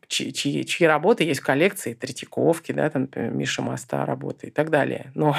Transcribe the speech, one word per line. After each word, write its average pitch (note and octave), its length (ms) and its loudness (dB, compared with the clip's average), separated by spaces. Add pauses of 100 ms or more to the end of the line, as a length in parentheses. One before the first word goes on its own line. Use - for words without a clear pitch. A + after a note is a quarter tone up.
чьи, - 240 -4
чьи, C#3+ 340 -2
чьи - 200 2
работы D#3+ 380 4
есть D3 160 0
в - 40 -10
коллекции C#3+ 500 2
Третьяковки, C#3+ 800 -2
да, C#3+ 180 0
там, C3 120 0
например, C3 300 -4
Миша C3+ 300 -2
Моста B2+ 420 -4
работы C3+ 440 -6
и - 20 -16
так D#3 200 -2
далее. C3 440 0
Но D3+ 240 2